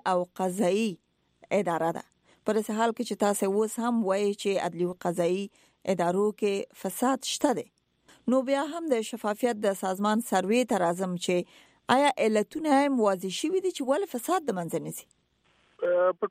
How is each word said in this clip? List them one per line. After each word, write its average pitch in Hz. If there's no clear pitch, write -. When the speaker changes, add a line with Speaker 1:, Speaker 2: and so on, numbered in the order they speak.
Speaker 1:
او 180
قضایي 190
اداره 165
ده. -
په 220
داسې 220
حال 226
کې 247
چې 208
تاسې 202
اوس 214
هم 240
وایئ 202
چې 196
عدلي 175
او 180
قضایي 180
ادارو 180
کې 202
فساد 247
شته 285
دی، 139
نو 262
بیا 277
هم 339
د 226
شفافیت 220
د 202
سازمان 202
سروې 196
ته 240
راځم 180
چې 180
آیا 285
علتونه 269
هم 269
واضح 190
شوي 359
دي 359
چې 294
ولې 311
فساد 311
د 226
منځه 165
نه 156
ځي؟ -
Speaker 2:
په 214